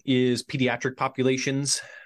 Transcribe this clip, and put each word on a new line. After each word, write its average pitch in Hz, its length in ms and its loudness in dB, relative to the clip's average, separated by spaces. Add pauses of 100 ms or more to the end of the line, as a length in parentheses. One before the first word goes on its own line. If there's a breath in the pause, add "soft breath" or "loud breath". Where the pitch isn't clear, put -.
is 127 380 2
pediatric 127 520 -2
populations. 131 880 0 (240 loud breath)